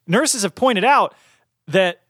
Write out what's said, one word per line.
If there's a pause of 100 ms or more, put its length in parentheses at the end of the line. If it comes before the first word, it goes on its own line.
nurses
have
pointed
out (540)
that